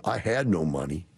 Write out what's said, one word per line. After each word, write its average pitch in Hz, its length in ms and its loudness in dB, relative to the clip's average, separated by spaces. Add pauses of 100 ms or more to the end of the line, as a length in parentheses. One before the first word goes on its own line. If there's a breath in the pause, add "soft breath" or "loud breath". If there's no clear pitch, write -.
I 117 140 0
had 127 280 0
no 87 180 4
money, 71 420 -2 (100)